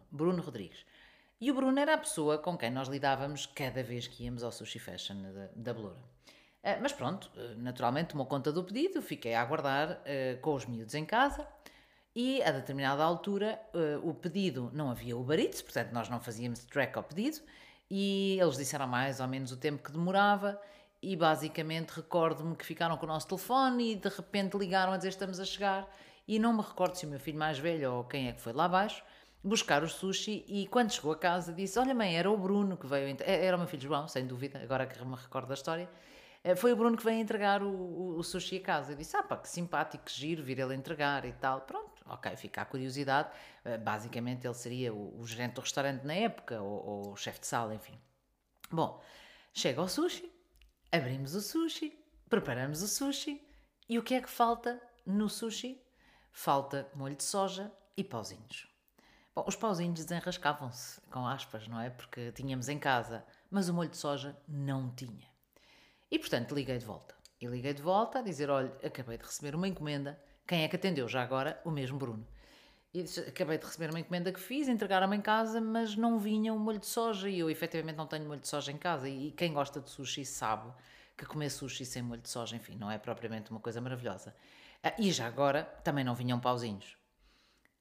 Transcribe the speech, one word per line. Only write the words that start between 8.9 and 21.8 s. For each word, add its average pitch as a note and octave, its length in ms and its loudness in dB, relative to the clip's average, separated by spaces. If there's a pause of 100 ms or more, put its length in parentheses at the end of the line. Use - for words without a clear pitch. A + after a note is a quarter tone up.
fiquei - 320 -2
a A#2 80 6
aguardar, C#3+ 600 2
eh, C3 380 -2
com D#3 120 2
os B2 120 -2
miúdos A2+ 300 -6
em D#3 100 -2
casa C#4 420 2 (640)
e B3+ 300 2
a D#3+ 80 6
determinada C#3 520 2
altura, G3 580 2 (120)
eh, D3+ 300 2
o D#3+ 100 0
pedido D#3+ 600 -2
não C#3+ 180 0
havia A#2 260 -4
Uber C3+ 220 2
Eats, - 220 0
portanto A#2 300 -4
nós A2+ 180 -2
não A#2+ 100 -2
fazíamos A#2 460 -6
track C3 320 0
ao G#2 60 -2
pedido A3+ 360 -2 (500)
e G3 500 2
eles E3 160 6
disseram C#3 320 -2
mais B2+ 320 2
ou B2+ 80 0
menos C3 240 -4
o B2+ 60 -8
tempo D3 260 -2
que - 80 -12
demorava G3 680 4 (420)
e F#3+ 140 -2
basicamente D#3+ 760 2